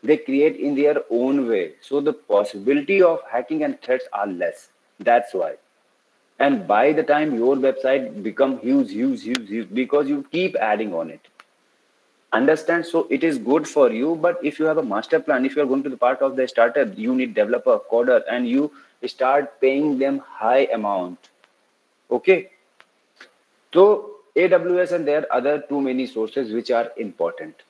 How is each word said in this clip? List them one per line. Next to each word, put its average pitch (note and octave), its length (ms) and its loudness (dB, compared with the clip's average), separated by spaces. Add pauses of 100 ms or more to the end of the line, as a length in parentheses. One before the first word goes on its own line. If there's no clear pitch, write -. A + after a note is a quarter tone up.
they C#3+ 140 4
create D3+ 400 0
in C#3+ 200 -4
their D3 200 2 (160)
own C3 340 0
way. G2 360 -2
So C#3+ 180 -4
the D3 140 -2
possibility B2+ 880 0
of E3 180 4 (100)
hacking D3 340 -4
and C#3 180 -6
threats B2+ 320 -2
are G2+ 140 -2
less. F2 420 -6 (280)
That's A#2+ 360 2
why. F2 220 -4 (840)
And C3 260 0
by A#2 280 4
the D3+ 100 0
time D3 320 0
your B2+ 220 2
website C3 640 -2
become C3 360 0
huge, C3 320 0
huge, A#2+ 320 -2
huge, A2+ 260 -6
huge, G#2 240 -6
because C3 340 0
you C#3+ 240 -4
keep F3+ 240 -2
adding G#2+ 380 -2
on E2 160 -6
it. - 100 -18 (1120)
Understand? D#3 540 0
So E3 240 -2
it C#3 160 0
is D3+ 120 0
good B2 300 0
for C3 240 4
you. C#3 240 -2
But E3+ 260 0
if D3 160 -4
you D#3 100 -2
have D#3 100 0
a D3+ 60 -2
master A2+ 360 0
plan, C3+ 260 0
if C3 120 -2
you D3 60 2
are - 20 2
going C3+ 180 0
to D3 60 -4
the B2+ 80 -10
part B2+ 240 0
of C3+ 160 0
the B2+ 100 0
startup, A#2 500 0
you A2+ 160 -2
need B2+ 200 -2
developer, G#2+ 440 2 (140)
coder, A#2+ 300 4 (100)
and B2 160 -2
you C#3 240 0 (340)
start C3+ 540 0
paying C3+ 400 2
them C#3 200 0
high B2 520 0
amount. G2 580 -6 (800)
Okay. F#3 420 0 (1200)
So G3+ 380 6 (260)
A F3+ 100 4
W F3+ 320 2
S F3 140 0
and E3 120 -2
there D3 180 0
are - 160 -2
other C#3+ 280 -2
too C#3+ 140 -4
many C3 260 -2
sources A2 460 -6
which A#2 180 -4
are A#2 240 0
important. E2+ 600 -6 (140)